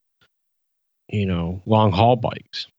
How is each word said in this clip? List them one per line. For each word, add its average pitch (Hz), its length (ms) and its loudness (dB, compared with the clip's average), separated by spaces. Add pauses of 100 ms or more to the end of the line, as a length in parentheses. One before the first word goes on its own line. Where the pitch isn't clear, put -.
(1080)
you 104 180 -2
know, 90 400 -4
long 107 260 4
haul 113 240 4
bikes. - 500 -8 (120)